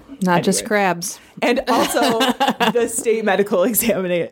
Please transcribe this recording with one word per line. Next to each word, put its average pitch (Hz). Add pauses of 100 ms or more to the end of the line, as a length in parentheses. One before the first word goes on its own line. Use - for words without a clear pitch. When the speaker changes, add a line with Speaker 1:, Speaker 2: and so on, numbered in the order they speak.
Speaker 1:
<laughs> -
Speaker 2:
Not 175
just 190
Speaker 1:
Anyway. -
Speaker 2:
crabs. 185 (200)
Speaker 1:
And 262
also, 277
Speaker 2:
<laughs> 247 (540)
Speaker 1:
the 233
state 220
medical 196
examina-, 185